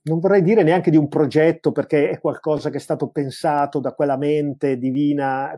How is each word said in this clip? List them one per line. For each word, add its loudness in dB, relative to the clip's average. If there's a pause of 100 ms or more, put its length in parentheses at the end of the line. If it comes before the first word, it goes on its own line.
non -2
vorrei 4
dire 4
neanche 2
di 6
un 4
progetto, 2
perché 0
è -6
qualcosa -4
che -8
è -6
stato -4
pensato -2
da -6
quella -2
mente -2
divina, -2